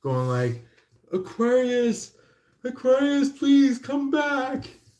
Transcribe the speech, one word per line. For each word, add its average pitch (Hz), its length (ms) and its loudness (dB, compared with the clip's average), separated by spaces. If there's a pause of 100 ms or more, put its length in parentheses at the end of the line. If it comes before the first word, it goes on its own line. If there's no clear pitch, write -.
going 127 260 -2
like, 123 360 -2 (480)
Aquarius, 240 1000 -2 (520)
Aquarius, 277 680 0
please 277 500 4
come 277 320 -6
back. 285 560 -2 (320)